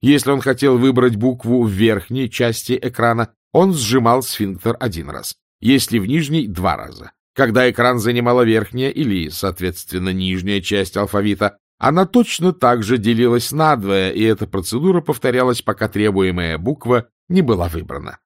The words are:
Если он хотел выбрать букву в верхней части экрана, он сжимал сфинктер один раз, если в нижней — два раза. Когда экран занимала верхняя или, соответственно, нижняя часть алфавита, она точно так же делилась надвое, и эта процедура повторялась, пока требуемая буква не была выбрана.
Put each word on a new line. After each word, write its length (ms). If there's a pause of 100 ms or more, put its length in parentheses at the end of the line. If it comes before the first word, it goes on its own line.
Если 300
он 100
хотел 380
выбрать 380
букву 460
в 80
верхней 600
части 500
экрана, 540 (180)
он 220
сжимал 480
сфинктер 580
один 300
раз, 260 (240)
если 380
в 80
нижней — 420
два 280
раза. 360 (220)
Когда 360
экран 280
занимала 440
верхняя 480
или, 380
соответственно, 840
нижняя 500
часть 360
алфавита, 600 (200)
она 280
точно 460
так 300
же 160
делилась 520
надвое, 600
и 120
эта 240
процедура 540
повторялась, 600
пока 280
требуемая 680
буква 520 (200)
не 140
была 260
выбрана. 580